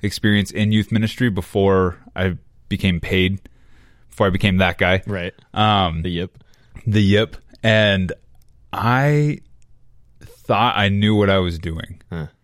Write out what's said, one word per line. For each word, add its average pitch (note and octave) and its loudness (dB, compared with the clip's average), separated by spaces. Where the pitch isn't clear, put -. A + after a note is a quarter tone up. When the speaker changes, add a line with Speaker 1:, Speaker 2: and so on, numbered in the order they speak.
Speaker 1:
experience G#2 0
in G#2 -2
youth A2 0
ministry A2+ -2
before F#2+ 0
I F#2 -2
became F#2+ -2
paid, F#2+ 0
before - 0
I F#2+ 2
became F#2+ 2
that F2+ 2
guy. F#2+ 2
Speaker 2:
Right. F#2+ -8
Speaker 1:
Um, G2 0
Speaker 2:
The F2+ -6
yip. F2 -8
Speaker 1:
the G#2+ 2
yip. G2+ 2
And G#2 2
I C#3+ 0
thought - -2
I G2+ 2
knew G#2 2
what G2+ 4
I G2 4
was F2 -2
doing. E2 -10
Speaker 2:
Huh. D#2+ -8